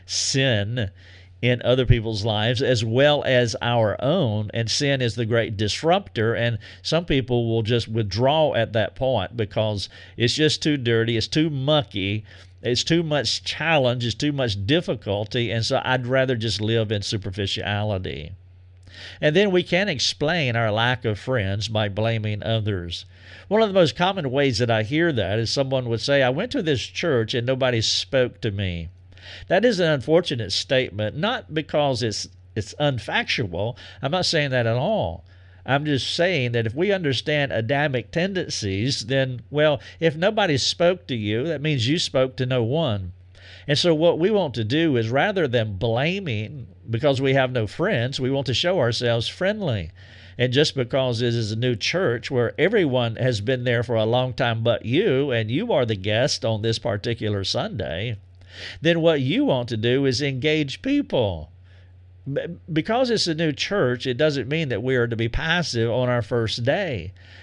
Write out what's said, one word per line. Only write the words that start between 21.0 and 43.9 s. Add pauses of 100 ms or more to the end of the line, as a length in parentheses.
of
friends
by
blaming
others. (460)
One
of
the
most
common
ways
that
I
hear
that
is
someone
would
say,
"I
went
to
this
church
and
nobody
spoke
to
me." (600)
That
is
an
unfortunate
statement,
not
because
it's, (300)
it's
unfactual. (240)
I'm
not
saying
that
at
all. (420)
I'm
just
saying
that
if
we
understand
Adamic
tendencies,
then,
well, (220)
if
nobody
spoke
to
you,
that
means
you
spoke
to
no
one. (520)
And
so